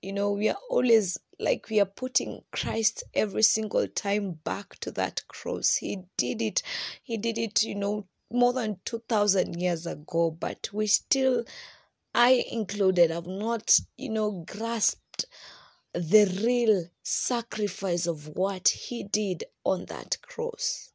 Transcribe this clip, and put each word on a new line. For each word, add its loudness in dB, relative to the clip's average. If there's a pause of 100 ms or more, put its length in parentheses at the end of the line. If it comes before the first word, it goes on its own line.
you -6
know, 0
we 2
are -2 (100)
always, 4 (200)
like, 0
we 4
are 6
putting -4 (100)
Christ -2 (120)
every 2
single 2
time -2 (120)
back -6
to -6
that -4
cross. -2
He -4 (160)
did 0
it, -2 (400)
he -4
did -2
it, -2
you -4
know, -2 (240)
more 4
than -4
two -6
thousand 2
years 0
ago, 0
but -6
we -2
still, 2 (680)
I 6
included, 4
have -6
not, 0 (220)
you -6
know, 0
grasped -4 (680)
the 4 (180)
real 4 (180)
sacrifice -2
of -4
what 0
he -6
did -2 (200)
on 0
that -8
cross. -8